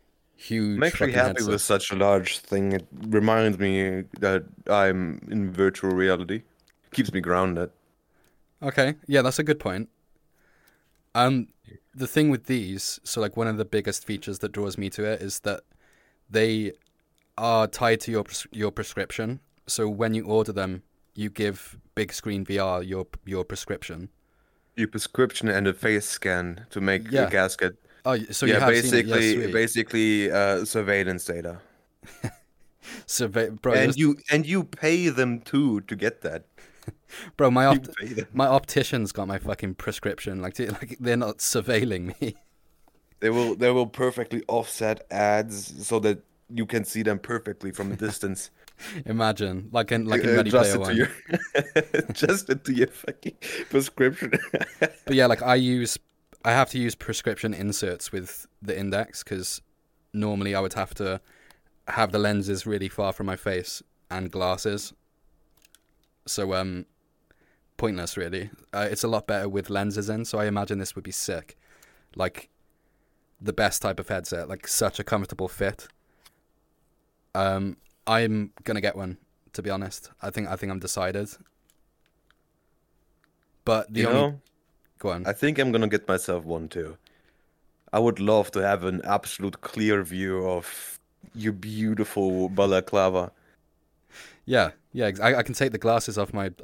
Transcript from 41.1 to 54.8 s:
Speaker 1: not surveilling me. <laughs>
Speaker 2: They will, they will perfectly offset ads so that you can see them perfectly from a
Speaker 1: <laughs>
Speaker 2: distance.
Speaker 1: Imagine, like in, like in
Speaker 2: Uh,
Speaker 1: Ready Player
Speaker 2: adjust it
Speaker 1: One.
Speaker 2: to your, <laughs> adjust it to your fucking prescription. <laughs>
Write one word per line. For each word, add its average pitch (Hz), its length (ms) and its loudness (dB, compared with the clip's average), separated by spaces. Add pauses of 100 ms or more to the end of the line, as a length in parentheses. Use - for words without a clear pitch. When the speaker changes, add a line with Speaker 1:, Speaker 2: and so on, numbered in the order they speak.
Speaker 1:
not 110 200 -2
surveilling 107 840 0
me. 117 200 -4
<laughs> - 800 -20
Speaker 2:
They 110 100 2
will, 117 260 2
they 120 160 4
will 123 160 4
perfectly 123 600 -2
offset 110 600 -2
ads 104 760 0
so 113 120 2
that 104 220 2 (280)
you 117 160 -4
can 107 200 -2
see 110 180 -4
them 104 160 0
perfectly 101 540 -8
from 98 200 -6
a 95 40 -6
Speaker 1:
<laughs> 107 100 -4
Speaker 2:
distance. 101 440 -6 (540)
Speaker 1:
Imagine, 110 680 -2
like 113 200 0
in, 117 140 0
like 110 160 2
in - 80 2
Speaker 2:
Uh, - 60 6
Speaker 1:
Ready 110 140 4
Player 120 120 8
Speaker 2:
adjust 101 140 6
it 95 40 0
Speaker 1:
One. 95 100 0
Speaker 2:
to 113 60 2
your, 143 140 4 (920)
<laughs> - 40 -8
adjust 190 400 0
it 135 160 -2
to 135 80 0
your 123 140 4
fucking - 500 -10 (340)
prescription. 131 600 2 (300)
<laughs> - 180 -10 (240)